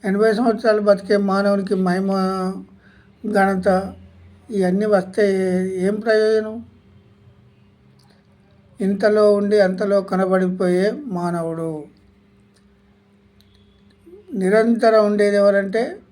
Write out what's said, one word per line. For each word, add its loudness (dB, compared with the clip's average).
ఎనభై 2
సంవత్సరాలు 0
బతికే 2
మానవునికి 0
మహిమ, 0
ఘనత 0
ఇవన్నీ 0
వస్తే 0
ఏం -2
ప్రయోజనం? -2
ఇంతలో 2
ఉండి 2
అంతలో 2
కనబడిపోయే 0
మానవుడు. -8
నిరంతరం 2
ఉండేది 0
ఎవరంటే 0